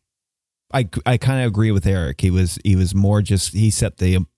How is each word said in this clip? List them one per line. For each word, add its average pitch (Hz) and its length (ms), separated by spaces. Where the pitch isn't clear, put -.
I, 127 160
I 123 120
kinda 127 280
agree 110 260
with 98 140
Eric. 87 340
He 95 100
was, 90 340
he 101 120
was 92 180
more 98 280
just, 98 320
he 107 180
set - 260
the 92 280